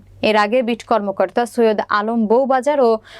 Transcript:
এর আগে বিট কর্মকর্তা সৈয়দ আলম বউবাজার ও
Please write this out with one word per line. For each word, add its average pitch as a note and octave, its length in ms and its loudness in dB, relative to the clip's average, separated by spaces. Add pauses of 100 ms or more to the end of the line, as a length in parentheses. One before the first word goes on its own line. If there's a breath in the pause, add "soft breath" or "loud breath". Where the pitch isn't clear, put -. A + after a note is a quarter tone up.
(220)
এর G#3+ 140 2
আগে G#3+ 260 2
বিট A3+ 220 -6
কর্মকর্তা G3+ 600 -2
সৈয়দ A3+ 320 0 (100)
আলম G#3+ 380 -2
বউবাজার C4 540 0
ও A3+ 180 2 (220 loud breath)